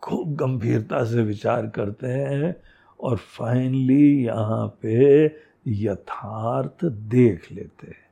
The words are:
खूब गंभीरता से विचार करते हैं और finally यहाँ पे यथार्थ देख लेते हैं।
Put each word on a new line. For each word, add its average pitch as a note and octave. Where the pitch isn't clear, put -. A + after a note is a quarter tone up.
खूब D#3
गंभीरता B2
से A#2
विचार A2
करते G#2+
हैं C#3
और A#2
finally C3
यहाँ A2
पे C#3
यथार्थ A2
देख A2
लेते -
हैं। -